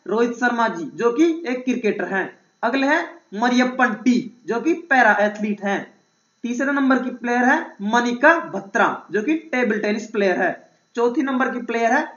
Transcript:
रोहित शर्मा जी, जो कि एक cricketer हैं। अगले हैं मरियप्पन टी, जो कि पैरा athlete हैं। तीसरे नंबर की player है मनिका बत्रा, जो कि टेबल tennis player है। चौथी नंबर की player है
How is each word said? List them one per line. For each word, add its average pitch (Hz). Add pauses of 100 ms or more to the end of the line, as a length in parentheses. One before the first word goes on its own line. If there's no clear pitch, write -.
रोहित 240
शर्मा 233
जी, 170
जो 233
कि 320 (160)
एक 254
cricketer 196
हैं। 185 (240)
अगले 269
हैं 320 (320)
मरियप्पन 247
टी, -
जो 226
कि 311 (160)
पैरा 226
athlete 208
हैं। 196 (640)
तीसरे 262
नंबर 262
की 254
player 240
है 277 (240)
मनिका 240 (160)
बत्रा, 196
जो 202
कि 302
टेबल 220
tennis 214
player 190
है। 175 (440)
चौथी 240
नंबर 254
की 247
player 233
है 302 (100)